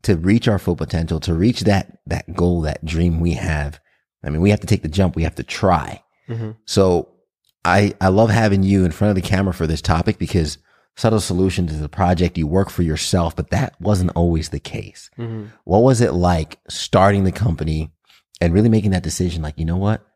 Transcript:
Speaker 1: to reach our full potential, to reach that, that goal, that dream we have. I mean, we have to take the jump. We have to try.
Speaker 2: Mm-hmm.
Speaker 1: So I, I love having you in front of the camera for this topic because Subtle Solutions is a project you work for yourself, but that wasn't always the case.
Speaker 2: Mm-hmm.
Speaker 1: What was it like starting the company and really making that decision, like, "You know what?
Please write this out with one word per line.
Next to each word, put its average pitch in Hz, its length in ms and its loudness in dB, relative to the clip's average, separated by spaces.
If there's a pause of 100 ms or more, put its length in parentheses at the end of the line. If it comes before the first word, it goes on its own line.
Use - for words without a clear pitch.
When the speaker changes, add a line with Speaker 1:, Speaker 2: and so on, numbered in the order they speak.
Speaker 1:
to 98 140 2
reach 98 300 2
our 107 100 2
full 90 180 -2
potential, 82 440 -4
to 82 160 -2
reach 107 260 0
that, 98 460 0
that - 260 -6
goal, 87 280 0
that 76 220 -6
dream 82 360 0
we 85 140 0
have. 73 460 -4 (440)
I 73 80 -6
mean, 78 100 -2
we 98 80 4
have 104 120 2
to - 60 -12
take - 140 0
the - 60 -8
jump. 87 280 0
We 82 80 -2
have 80 120 -4
to - 80 -10
try. - 580 -2 (260)
Speaker 2:
Mm-hmm. 113 240 -10 (140)
Speaker 1:
So 90 440 2 (540)
I, 98 380 2
I 95 60 2
love 107 240 4
having 101 320 2
you 95 220 4
in 87 60 0
front 101 180 0
of 104 60 2
the 92 140 -4
camera 95 240 0
for 82 140 -4
this 78 160 -4
topic 85 340 0
because 82 400 -2 (400)
Subtle 110 240 0
Solutions 90 520 -2
is 76 80 -6
a 76 60 -6
project 87 500 0
you 80 80 0
work 92 240 0
for - 140 -4
yourself, 82 500 -2
but - 180 -8
that - 280 -4
wasn't 92 340 0
always 85 360 0
the 71 100 -8
case. - 580 -14
Speaker 2:
Mm-hmm. 113 280 -10 (180)
Speaker 1:
What 208 200 4
was 120 180 4
it 90 120 2
like 87 540 0
starting 98 560 2
the 92 80 2
company 78 640 -4 (480)
and 85 120 2
really 104 140 4
making 107 240 2
that 90 100 0
decision, 82 400 -4
like, 76 160 -8
"You 82 60 -4
know 82 140 -2
what? 104 280 -2 (100)